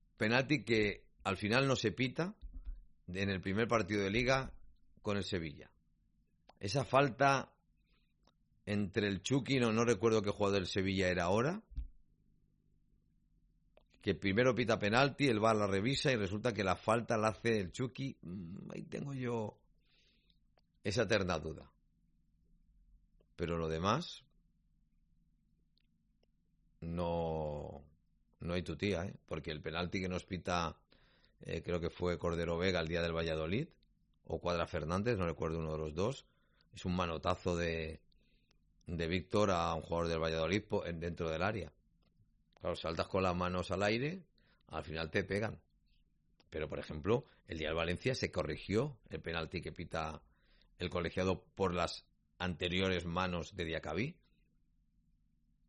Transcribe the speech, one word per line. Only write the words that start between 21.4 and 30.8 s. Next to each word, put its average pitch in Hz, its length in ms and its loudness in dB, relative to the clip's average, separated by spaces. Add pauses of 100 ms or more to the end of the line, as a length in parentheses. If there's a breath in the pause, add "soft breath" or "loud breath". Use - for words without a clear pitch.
duda. 76 280 -8 (1700)
Pero 85 240 -2
lo 82 100 0
demás, 98 540 0 (2500)
no, 80 1040 -2 (580)
no 87 140 -2
hay 90 80 0
tu 82 140 -6
tía, 92 300 0
¿eh? - 80 -10 (120)
Porque 82 240 -6
el 76 100 -6
penalti 85 400 -4
que 92 80 -2
nos 90 160 -4
pita, 87 520 -2 (640 soft breath)